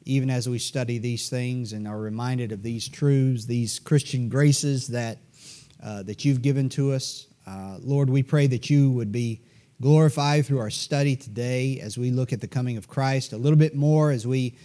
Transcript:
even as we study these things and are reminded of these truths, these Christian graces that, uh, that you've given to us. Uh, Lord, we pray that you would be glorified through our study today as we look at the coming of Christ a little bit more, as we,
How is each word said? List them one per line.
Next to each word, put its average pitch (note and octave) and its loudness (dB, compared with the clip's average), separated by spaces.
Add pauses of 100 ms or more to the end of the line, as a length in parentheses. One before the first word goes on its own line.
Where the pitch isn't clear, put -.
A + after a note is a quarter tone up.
even C3 0
as B2 -2
we B2 -2
study A#2+ -4
these A#2 -6
things B2 -4
and G#2+ -8
are G#2+ -6
reminded A#2 -4
of G2+ -8
these A#2 -6
truths, C3 2
these A#2 -2
Christian B2+ 0
graces C#3 2
that, A#2 -4 (640)
uh, G#2 -10
that G2+ -8
you've C3+ 4
given C3+ 2
to C#3 0
us. - -6 (200)
Uh, F#3+ -12
Lord, C#3 2
we C3+ 4
pray C#3+ 2
that B2+ 0
you C#3+ 6
would A2+ -2
be A#2 -4 (400)
glorified D3 4
through C3+ 0
our G#2+ -4
study C#3+ 0
today B2+ -4
as G#2 -10
we B2 0
look B2 0
at A2 -4
the A2 -8
coming B2 -4
of G2 -14
Christ C3+ -2
a - -8
little D3 4
bit D#3 4
more, D3+ 4
as A#2 -2
we, B2+ -2